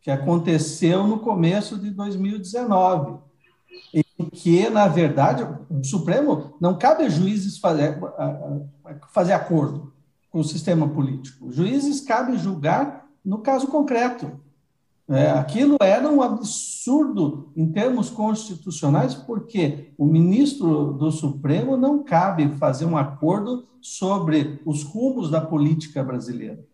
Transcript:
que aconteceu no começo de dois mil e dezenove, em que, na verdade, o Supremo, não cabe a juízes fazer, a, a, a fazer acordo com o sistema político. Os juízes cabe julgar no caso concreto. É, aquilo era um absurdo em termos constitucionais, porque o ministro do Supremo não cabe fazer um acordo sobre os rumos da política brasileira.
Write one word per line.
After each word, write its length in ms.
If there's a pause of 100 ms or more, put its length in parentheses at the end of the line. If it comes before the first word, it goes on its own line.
que 80
aconteceu 960
no 140
começo 580
de 120
dois 260
mil 200
e 40
dezenove, 800 (760)
em 360
que, 380
na 200
verdade, 580 (240)
o 140
Supremo, 760
não 160
cabe 280
a 40
juízes 500
fazer, 400 (200)
a, 60
a, 360 (260)
a 80 (180)
fazer 200
acordo 600 (380)
com 100
o 40
sistema 440
político. 580
Os 80
juízes 460
cabe 360
julgar 720 (180)
no 140
caso 300
concreto. 640 (760)
É, 220
aquilo 500
era 280
um 140
absurdo 1300
em 160
termos 380
constitucionais, 1040
porque 840
o 80
ministro 880
do 180
Supremo 680
não 280
cabe 440 (100)
fazer 260
um 120
acordo 680 (140)
sobre 840
os 200
rumos 440
da 120
política 640
brasileira. 560 (140)